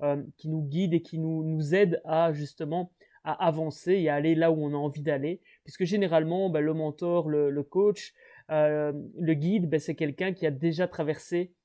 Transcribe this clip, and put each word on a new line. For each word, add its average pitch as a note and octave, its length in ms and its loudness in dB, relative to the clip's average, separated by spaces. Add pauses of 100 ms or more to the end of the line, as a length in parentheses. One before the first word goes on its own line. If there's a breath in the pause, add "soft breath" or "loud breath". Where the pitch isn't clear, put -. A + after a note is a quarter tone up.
euh, C#3+ 200 0 (160)
qui D#3 100 -12
nous D#3 140 -2
guide D#3+ 320 0
et E3 80 2
qui E3 180 -8
nous, D#3+ 240 -2
nous D#3 320 0
aide F#3 300 4
à E3 260 2
justement D3+ 600 -6 (300 soft breath)
à D#3 220 -2
avancer D#3+ 500 0
et F3 120 2
à D3 80 2
aller D#3 200 2
là E3 160 4
où D#3 120 0
on D3 100 -2
a D3 40 -2
envie D3 240 -4
d'aller. D3 400 -2 (240 soft breath)
Puisque - 180 -6
généralement, F3+ 680 2
bah, D#3 120 2
le D#3 120 2
mentor, D#3+ 540 0
le, D3 220 2
le C#3+ 140 -2
coach, G3+ 500 0 (360 loud breath)
euh, D3+ 440 2 (260)
le E3 140 2
guide, E3+ 360 2
bah, D3+ 100 0
c'est D3+ 160 -6
quelqu'un E3 380 -2
qui E3+ 140 -2
a D3+ 40 0
déjà D#3+ 360 0
traversé F3 640 -4 (140)